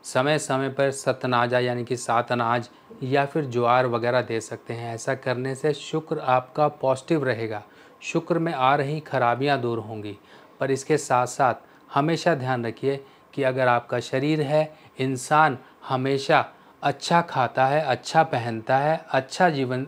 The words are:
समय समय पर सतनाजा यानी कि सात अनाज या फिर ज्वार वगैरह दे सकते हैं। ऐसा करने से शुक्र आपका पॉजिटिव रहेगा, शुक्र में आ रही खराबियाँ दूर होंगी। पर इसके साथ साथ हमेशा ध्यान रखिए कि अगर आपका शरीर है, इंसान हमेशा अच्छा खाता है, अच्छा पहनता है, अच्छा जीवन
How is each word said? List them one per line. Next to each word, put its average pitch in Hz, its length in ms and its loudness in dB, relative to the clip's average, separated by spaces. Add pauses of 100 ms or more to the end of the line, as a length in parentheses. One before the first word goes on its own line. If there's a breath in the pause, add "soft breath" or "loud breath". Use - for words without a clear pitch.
समय 143 340 0
समय 135 300 -2
पर 139 220 0
सतनाजा 123 680 0
यानी 123 260 -2
कि 123 120 -4
सात 120 340 0
अनाज 120 380 0 (340 loud breath)
या 139 220 2
फिर 147 200 -2
ज्वार 123 420 2
वगैरह 120 340 0
दे 113 200 -4
सकते - 320 -12
हैं। 117 220 -8
ऐसा 131 200 -4
करने 127 400 -4
से 147 180 -2
शुक्र 156 460 -6
आपका 135 480 2
पॉजिटिव 139 560 -2
रहेगा, 110 400 -4 (400 loud breath)
शुक्र 165 360 -2
में 165 140 -2
आ 131 220 4
रही 147 260 -2
खराबियाँ 127 600 0
दूर 117 180 -2
होंगी। 104 380 -10 (420 loud breath)
पर 135 120 -2
इसके 135 260 0
साथ 127 300 0
साथ 123 280 2 (380 loud breath)
हमेशा 160 420 2
ध्यान 127 300 -4
रखिए 135 380 -4 (300 loud breath)
कि 139 100 -4
अगर 131 240 2
आपका 120 320 2
शरीर 143 420 0
है, 151 300 2 (280 loud breath)
इंसान 135 580 2 (300 loud breath)
हमेशा 135 580 2 (380 loud breath)
अच्छा 160 380 2
खाता 131 460 0
है, 147 140 2
अच्छा 147 420 2
पहनता 120 540 -2
है, 151 320 0
अच्छा 139 400 2
जीवन 131 380 -2